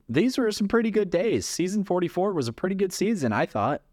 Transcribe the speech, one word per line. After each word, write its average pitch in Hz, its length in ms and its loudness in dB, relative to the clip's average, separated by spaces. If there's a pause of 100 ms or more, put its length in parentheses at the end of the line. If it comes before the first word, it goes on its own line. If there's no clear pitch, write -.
these 196 280 2
were 233 160 2
some 208 160 -2
pretty 226 220 2
good 202 180 0
days." 170 380 0
Season 185 380 -2
forty-four 180 500 0
was 143 120 -2
a 117 60 -4
pretty 190 220 -4
good 190 180 -2
season, 180 400 0
I 135 140 2
thought. 117 340 -2 (120)